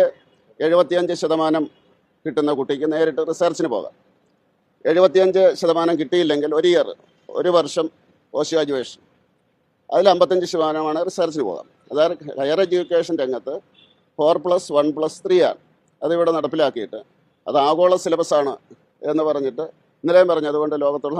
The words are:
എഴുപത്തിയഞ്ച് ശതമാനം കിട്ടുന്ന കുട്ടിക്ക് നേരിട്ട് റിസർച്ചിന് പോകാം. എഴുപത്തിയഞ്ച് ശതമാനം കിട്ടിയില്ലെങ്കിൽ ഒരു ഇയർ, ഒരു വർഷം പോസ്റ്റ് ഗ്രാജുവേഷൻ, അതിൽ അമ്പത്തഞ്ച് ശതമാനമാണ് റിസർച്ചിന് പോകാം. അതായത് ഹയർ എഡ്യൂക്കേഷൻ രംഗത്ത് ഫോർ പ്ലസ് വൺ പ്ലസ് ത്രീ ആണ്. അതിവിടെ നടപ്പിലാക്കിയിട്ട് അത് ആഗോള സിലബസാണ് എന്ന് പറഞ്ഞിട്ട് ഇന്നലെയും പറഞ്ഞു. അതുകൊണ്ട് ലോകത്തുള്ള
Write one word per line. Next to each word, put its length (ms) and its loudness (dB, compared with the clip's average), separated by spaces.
എഴുപത്തിയഞ്ച് 480 2
ശതമാനം 420 0
കിട്ടുന്ന 340 -2
കുട്ടിക്ക് 360 -4
നേരിട്ട് 340 0
റിസർച്ചിന് 460 -2
പോകാം. 200 -6
എഴുപത്തിയഞ്ച് 520 4
ശതമാനം 400 0
കിട്ടിയില്ലെങ്കിൽ 580 0
ഒരു 140 2
ഇയർ, 160 2
ഒരു 200 0
വർഷം 280 -2
പോസ്റ്റ് 240 -2
ഗ്രാജുവേഷൻ, 440 -4
അതിൽ 180 4
അമ്പത്തഞ്ച് 380 2
ശതമാനമാണ് 580 -2
റിസർച്ചിന് 400 -4
പോകാം. 180 -8
അതായത് 240 2
ഹയർ 240 0
എഡ്യൂക്കേഷൻ 580 -2
രംഗത്ത് 320 -6
ഫോർ 260 2
പ്ലസ് 320 -2
വൺ 100 2
പ്ലസ് 280 -4
ത്രീ 120 2
ആണ്. 120 -6
അതിവിടെ 320 0
നടപ്പിലാക്കിയിട്ട് 640 -2
അത് 80 0
ആഗോള 260 2
സിലബസാണ് 480 -2
എന്ന് 180 -2
പറഞ്ഞിട്ട് 360 -4
ഇന്നലെയും 300 6
പറഞ്ഞു. 200 -2
അതുകൊണ്ട് 320 -2
ലോകത്തുള്ള 360 -2